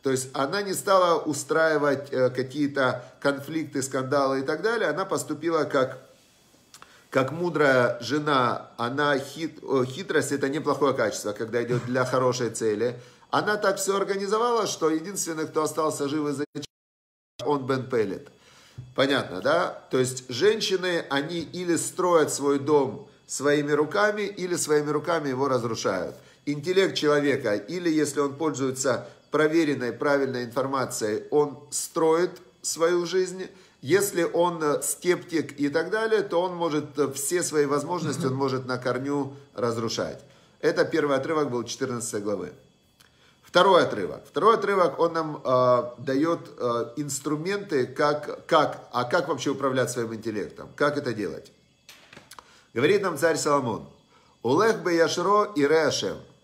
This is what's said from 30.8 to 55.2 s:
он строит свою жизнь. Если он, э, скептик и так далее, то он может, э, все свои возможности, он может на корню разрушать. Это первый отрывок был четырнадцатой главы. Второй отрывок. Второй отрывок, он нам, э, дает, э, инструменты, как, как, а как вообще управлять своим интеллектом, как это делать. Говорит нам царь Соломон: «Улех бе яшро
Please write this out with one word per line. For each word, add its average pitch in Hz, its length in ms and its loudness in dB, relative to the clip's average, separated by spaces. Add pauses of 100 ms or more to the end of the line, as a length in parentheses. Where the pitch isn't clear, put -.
он 143 300 2 (120)
строит 170 600 2 (300)
свою 175 440 0
жизнь. 185 420 -2 (340)
Если 175 420 2
он, 165 400 0
э, 147 180 0
скептик 170 800 -2
и 143 100 2
так 165 220 0
далее, 220 320 2
то 170 180 0
он 180 140 -2
может, 151 420 -2
э, 135 140 2
все 170 320 -2
свои 147 220 2
возможности, 143 600 -2
он 131 80 0
может 131 320 -2
на 123 120 -4
корню 135 580 -4 (180)
разрушать. 110 680 -4 (400)
Это 165 240 2
первый 147 320 0
отрывок 143 340 0
был 120 120 -2
четырнадцатой 120 580 -6
главы. 98 320 -4 (880)
Второй 180 400 6
отрывок. 104 440 -4
Второй 202 280 4
отрывок, 196 440 2
он 165 140 2
нам, 156 320 -4
э, 123 380 4 (160)
дает, 143 400 0 (180)
э, 117 400 -2
инструменты, 151 880 -4
как, - 600 -2
как, 147 440 2
а 120 140 -2
как 175 240 0
вообще 143 220 -2
управлять 127 380 0
своим 113 240 -4
интеллектом, 104 600 -8
как 143 220 0
это 139 160 -4
делать. 98 400 -8 (1200)
Говорит 180 280 4
нам 175 160 -2
царь 160 200 2
Соломон: 131 500 0 (560)
«Улех 170 400 2
бе 170 140 2
яшро 180 480 4 (100)